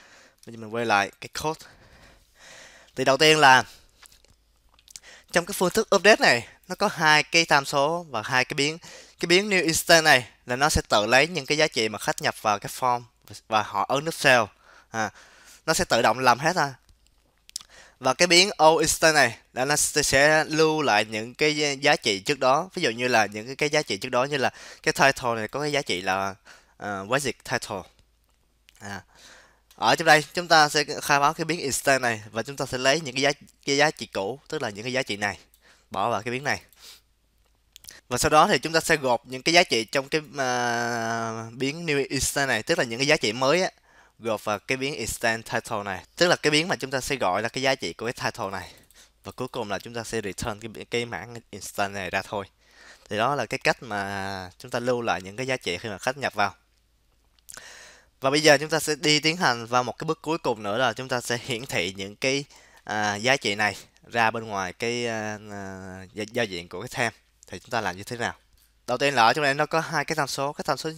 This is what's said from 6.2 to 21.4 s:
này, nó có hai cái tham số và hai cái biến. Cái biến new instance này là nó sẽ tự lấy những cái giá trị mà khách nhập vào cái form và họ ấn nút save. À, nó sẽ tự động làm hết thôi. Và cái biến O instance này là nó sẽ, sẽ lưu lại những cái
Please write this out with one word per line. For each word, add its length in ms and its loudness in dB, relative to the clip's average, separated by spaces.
này, 260 4
nó 80 -8
có 180 0
hai 300 4
cái 220 2
tham 200 4
số 440 0
và 160 -6
hai 200 2
cái 100 -8
biến. 220 -2
Cái 80 -6
biến 220 4
new 140 2
instance 380 4
này 280 4
là 100 -4
nó 140 2
sẽ 200 0
tự 160 4
lấy 220 6
những 180 -6
cái 120 -2
giá 100 2
trị 220 -2
mà 100 -10
khách 220 -6
nhập 200 -4
vào 180 0
cái 200 -10
form 220 0
và 160 0
họ 260 -4
ấn 160 -2
nút 80 -6
save. 380 4
À, 200 -4
nó 80 2
sẽ 120 0
tự 160 2
động 180 4
làm 200 4
hết 160 0
thôi. 160 0
Và 140 2
cái 140 2
biến 300 6
O 180 8
instance 400 2
này 220 4
là 120 -2
nó 100 0
sẽ, 280 0
sẽ 420 4
lưu 360 2
lại 240 4
những 280 -8
cái 480 -2